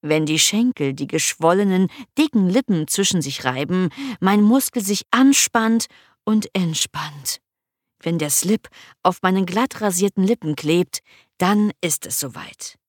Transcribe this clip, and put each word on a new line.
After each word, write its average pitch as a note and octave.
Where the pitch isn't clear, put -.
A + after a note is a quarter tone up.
Wenn D#3
die D#3
Schenkel G3+
die C#3
geschwollenen, F#3
dicken A#3
Lippen F#3
zwischen F#3+
sich C#3
reiben, D#3
mein G3+
Muskel A#3+
sich F#3+
anspannt A3+
und G#3+
entspannt. D3+
Wenn E3
der D3+
Slip F#3+
auf F#3
meinen F#3+
glatt G#3+
rasierten G3
Lippen F#3
klebt, E3
dann G#3
ist E3
es -
soweit. -